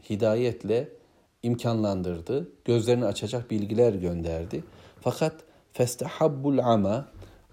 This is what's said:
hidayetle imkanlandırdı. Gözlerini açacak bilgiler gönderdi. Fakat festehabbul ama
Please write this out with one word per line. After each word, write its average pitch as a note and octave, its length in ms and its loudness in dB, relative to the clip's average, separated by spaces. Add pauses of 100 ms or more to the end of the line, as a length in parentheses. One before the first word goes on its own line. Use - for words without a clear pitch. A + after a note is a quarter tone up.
hidayetle A2+ 800 0 (540)
imkanlandırdı. A2 1080 -2 (160)
Gözlerini A#2+ 400 2
açacak A2+ 460 -4
bilgiler G#2+ 420 2
gönderdi. E2+ 720 -4 (380)
Fakat D#3 340 -2 (380)
festehabbul C#3 840 0
ama A#2 480 4 (480)